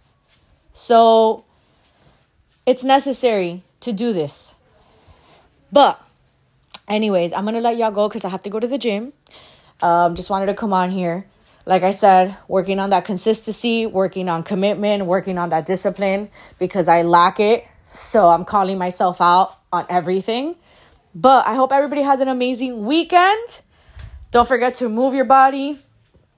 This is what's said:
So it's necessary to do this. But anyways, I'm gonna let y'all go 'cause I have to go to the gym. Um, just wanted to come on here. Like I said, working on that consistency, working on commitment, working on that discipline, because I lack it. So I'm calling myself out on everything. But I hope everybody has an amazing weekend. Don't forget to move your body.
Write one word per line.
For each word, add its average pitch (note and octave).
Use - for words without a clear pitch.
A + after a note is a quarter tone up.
So A3+
it's B3+
necessary A#3+
to A#3+
do A3+
this. -
But B3+
anyways, G3+
I'm G3
gonna A3+
let A#3
y'all A3
go G#3
'cause G#3+
I F3+
have F#3
to G#3
go G#3+
to A#3
the C4+
gym. A3+
Um, E3+
just F3+
wanted G3
to G3+
come G3+
on F#3
here. F3+
Like F3+
I F#3+
said, F#3+
working F#3+
on G3
that F3+
consistency, A3
working F#3
on E3
commitment, G3+
working F3+
on F3
that D#3+
discipline, G3
because F3+
I E3+
lack F3
it. G#3+
So -
I'm E3+
calling G3
myself F3+
out F3+
on F3
everything. F#3+
But B3
I A3
hope C4
everybody C#4
has C#4
an C4+
amazing B3
weekend. F4+
Don't A#3+
forget B3
to B3
move B3+
your C4
body. C4+